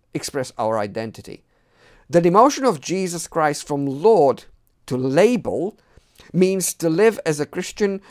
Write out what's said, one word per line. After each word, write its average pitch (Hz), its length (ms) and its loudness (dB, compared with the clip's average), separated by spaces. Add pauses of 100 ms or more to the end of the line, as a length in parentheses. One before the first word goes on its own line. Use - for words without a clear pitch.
(140)
express 135 420 -8
our 110 220 -2
identity. 107 640 -10 (640)
The 170 140 4
demotion 240 440 4
of 170 140 0
Jesus 175 460 -6
Christ 151 400 -2
from 143 200 -4
Lord 143 580 2 (420)
to 135 100 -4
label 143 840 0 (540)
means 185 400 2
to - 160 -4
live 202 380 2
as 151 140 -2
a 143 60 -4
Christian 196 540 -6 (100)